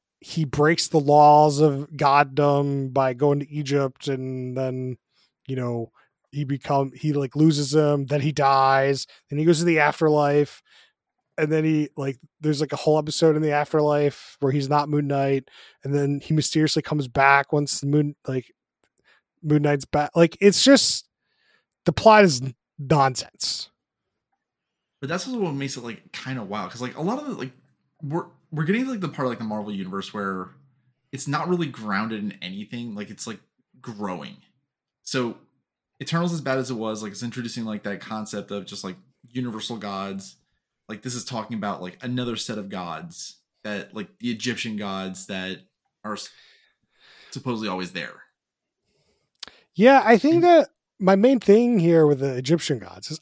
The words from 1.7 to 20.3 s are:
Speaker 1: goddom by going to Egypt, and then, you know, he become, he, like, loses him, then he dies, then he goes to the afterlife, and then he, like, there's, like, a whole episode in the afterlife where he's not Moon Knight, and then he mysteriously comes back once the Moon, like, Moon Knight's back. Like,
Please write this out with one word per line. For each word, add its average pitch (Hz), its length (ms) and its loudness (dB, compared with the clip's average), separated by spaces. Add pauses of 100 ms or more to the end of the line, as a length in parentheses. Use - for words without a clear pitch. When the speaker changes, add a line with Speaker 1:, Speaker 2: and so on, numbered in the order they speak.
Speaker 1:
goddom 143 960 2
by 131 220 0
going 143 260 2
to 143 120 -10
Egypt, 139 560 -4
and 131 500 -6
then, 127 400 -6 (500)
you 135 80 -8
know, 120 360 -6 (400)
he 143 120 -6
become, 139 520 -2
he, 151 180 -2
like, 139 220 -4
loses 147 400 4
him, 147 320 2
then 147 140 -2
he 151 100 -2
dies, 135 760 4 (240)
then 143 80 -6
he 156 80 -2
goes 165 140 6
to 175 60 -2
the 165 140 2
afterlife, 147 840 2 (760)
and 156 140 0
then 156 120 2
he, 151 320 0
like, 135 220 -6 (220)
there's, 151 220 0
like, 143 120 -2
a 139 40 -4
whole 156 200 2
episode 151 380 2
in 156 80 0
the 151 80 0
afterlife 147 880 0
where 139 120 0
he's 135 180 -2
not 147 200 2
Moon 147 180 0
Knight, 139 420 -2 (340)
and 139 100 -4
then 143 280 0
he - 120 -4
mysteriously 156 480 2
comes 147 260 -4
back 139 460 4
once 147 280 -2
the 143 60 -4
Moon, 147 280 0 (120)
like, 131 240 -6 (920)
Moon 151 180 2
Knight's 143 240 0
back. 147 300 -2
Like, 170 260 2